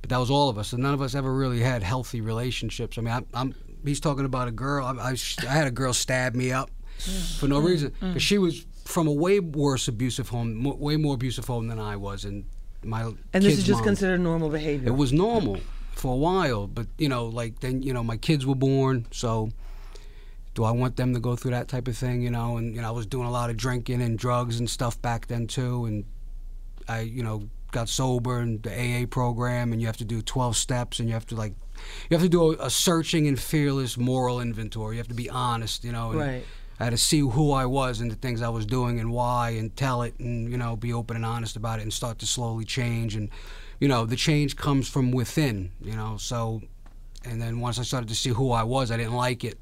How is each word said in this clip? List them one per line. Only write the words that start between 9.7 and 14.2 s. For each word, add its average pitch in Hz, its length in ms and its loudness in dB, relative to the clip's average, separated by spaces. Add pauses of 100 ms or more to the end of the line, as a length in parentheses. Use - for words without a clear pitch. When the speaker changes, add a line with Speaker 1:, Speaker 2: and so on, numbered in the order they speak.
Speaker 1:
abusive 123 400 0
home, 117 340 -2
mo-, 139 160 0
way 147 200 2
more 147 160 4
abusive 120 320 -2
home 117 220 0
than 113 100 -4
I 104 180 -4
was, 101 300 -6
and 101 180 -6 (400)
my 113 180 -2
Speaker 3:
And 113 140 -6 (160)
this 190 100 6
Speaker 1:
kid's 160 160 8
Speaker 3:
is - 60 2
just - 140 6
Speaker 1:
mom. 220 60 0
Speaker 3:
considered 190 360 4